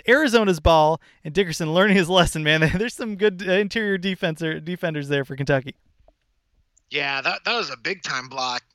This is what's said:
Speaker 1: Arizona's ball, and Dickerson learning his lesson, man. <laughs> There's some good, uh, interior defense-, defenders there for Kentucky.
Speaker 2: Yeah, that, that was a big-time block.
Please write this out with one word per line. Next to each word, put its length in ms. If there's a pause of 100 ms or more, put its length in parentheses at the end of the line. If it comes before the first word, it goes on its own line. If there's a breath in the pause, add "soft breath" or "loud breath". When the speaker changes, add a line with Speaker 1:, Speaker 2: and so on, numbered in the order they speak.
Speaker 1:
Arizona's 520
ball, 400 (240 soft breath)
and 100
Dickerson 400
learning 220
his 120
lesson, 360
man. 160
<laughs> 180
There's 160
some 220
good, 300
uh, 60
interior 460
defense-, 420 (220)
defenders 460
there 160
for 100
Kentucky. 400 (1160)
Speaker 2:
Yeah, 320
that, 220
that 120
was 140
a 60
big-time 520
block. 340 (120)